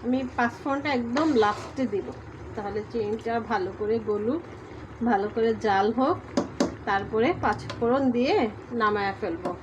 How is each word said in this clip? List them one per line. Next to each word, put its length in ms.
আমি 160
পাঁচ 240
ফোড়নটা 360
একদম 300
লাস্টে 400
দিব, 140
তাহলে 240
চিনিটা 420
ভালো 180
করে 160
গলুক, 320
ভালো 260
করে 140
জাল 220
হোক, 180
তারপরে 400
পাঁচ 160
ফোড়ন 280
দিয়ে 200
নামায়া 400
ফেলবো। 300